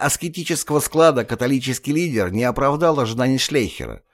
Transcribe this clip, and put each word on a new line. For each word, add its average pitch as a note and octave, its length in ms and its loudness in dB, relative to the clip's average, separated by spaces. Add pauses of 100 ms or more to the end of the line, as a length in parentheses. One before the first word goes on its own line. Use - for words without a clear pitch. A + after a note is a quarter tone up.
аскетического D#3 800 -2
склада D3+ 440 4
католический B2+ 680 -2
лидер B2+ 400 0
не G#2+ 100 0
оправдал C#3+ 560 2
ожиданий B2 400 0
Шлейхера, F2+ 640 -4 (120)